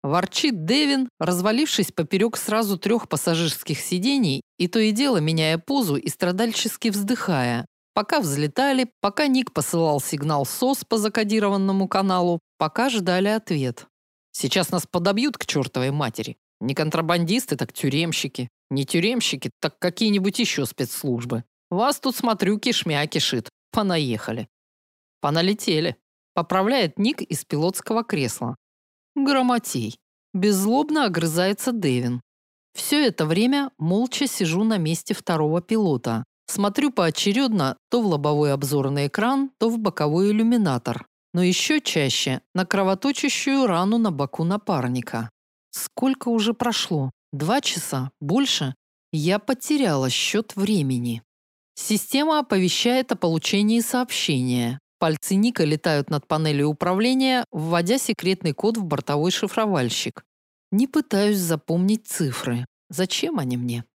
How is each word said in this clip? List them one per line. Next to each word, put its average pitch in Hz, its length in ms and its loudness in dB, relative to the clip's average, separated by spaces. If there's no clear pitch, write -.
Ворчит 180 600 -2
Дэвин, 269 440 2
развалившись 196 720 0
поперек 196 440 0
сразу 208 420 -2
трех 220 300 0
пассажирских 160 720 -2
сидений, 185 640 0
и 175 100 0
то 202 120 0
и 220 140 4
дело 247 260 2
меняя 160 400 2
позу 196 380 0
и - 120 -4
страдальчески 220 800 -2
вздыхая. 190 800 -2
Пока 214 260 2
взлетали, 233 720 0
пока 208 260 0
Ник 262 260 2
посылал 151 480 0
сигнал 143 460 -2
сос - 380 -2
по 226 140 -2
закодированному 202 880 2
каналу, 180 500 2
пока 233 320 0
ждали 190 380 2
ответ. 156 600 -2
Сейчас - 400 0
нас 180 160 -2
подобьют 202 500 0
к - 100 -10
чертовой 131 440 -2
матери. 135 460 -4
Не 131 140 -4
контрабандисты, 165 840 0
так - 160 -4
тюремщики. 143 800 -2
Не 135 140 0
тюремщики, 170 680 0
так - 200 -6
какие-нибудь 202 580 0
еще 151 260 0
спецслужбы. 120 760 -4
Вас 233 280 0
тут, 262 160 -4
смотрю, 214 460 0
кишмя 151 480 0
кишит. 135 420 -2
Понаехали. 143 760 -2
Поналетели. 165 760 0
Поправляет 190 680 0
Ник 233 200 0
из - 240 -6
пилотского 190 600 -2
кресла. 131 500 -4
Грамотей. 247 840 0
Беззлобно 220 720 2
огрызается 180 680 0
Дэвин. 123 480 0
Все 294 300 0
это 175 220 0
время 254 500 0
молча 214 520 0
сижу 175 340 0
на 220 160 2
месте 165 360 -2
второго 160 460 0
пилота. 151 600 0
Смотрю 208 460 0
поочередно 196 840 2
то 240 100 2
в 220 60 0
лобовой 147 460 2
обзорный 139 560 0
экран, 262 500 0
то 226 100 2
в 233 100 0
боковой 180 520 2
иллюминатор. 214 760 2
Но 175 80 2
еще 185 380 2
чаще 135 600 0
на 180 100 0
кровоточащую 254 1000 0
рану 196 320 2
на 220 120 2
боку 143 340 -2
напарника. 123 840 -2
Сколько - 560 -2
уже 226 260 2
прошло? 170 560 -2
Два 160 280 0
часа? 135 500 -4
Больше? 156 540 0
Я 165 260 0
потеряла 214 680 0
счет - 480 -2
времени. 131 640 0
Система 294 640 0
оповещает 240 720 2
о 202 40 -2
получении 202 640 2
сообщения. 127 1000 -2
Пальцы 160 380 0
Ника 214 280 2
летают 151 460 0
над 151 160 -4
панелью 151 440 0
управления, 247 840 0
вводя 170 460 0
секретный 185 540 -2
код 226 260 0
в 202 60 -4
бортовой 147 460 0
шифровальщик. 185 960 -2
Не 233 160 2
пытаюсь 208 500 2
запомнить 175 680 0
цифры. 123 580 -4
Зачем 185 500 -4
они 127 180 -2
мне? 120 280 -4